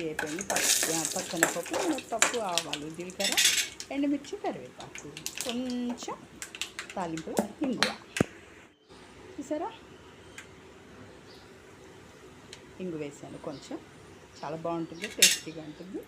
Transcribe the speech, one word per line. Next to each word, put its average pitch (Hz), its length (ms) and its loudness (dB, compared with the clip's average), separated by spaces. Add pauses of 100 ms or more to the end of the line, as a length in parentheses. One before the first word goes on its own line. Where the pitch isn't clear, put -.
అయిపోయింది. 156 380 0
పచ్చ-, - 500 6
ఆ, 165 100 4 (120)
పచ్చనపప్పు, 175 720 2
మినప్పప్పు, 247 500 4
ఆవాలు, 165 520 2
జీలకర్ర, 185 460 0 (560)
ఎండుమిర్చి, 285 460 2
కరివేపాకు, 143 720 -6 (340)
కొంచెం 247 720 -2 (800)
తాలింపులో 170 400 -2 (260)
ఇంగువ. 254 340 2 (1400)
చూసారా, 311 320 0 (3000)
ఇంగు 180 180 -2
వేసాను 143 400 -6
కొంచెం, - 420 -6 (640)
చాలా 151 120 -2
బాగుంటుంది, 165 520 -2
టేస్టీగా - 560 6
ఉంటుంది. 180 440 -8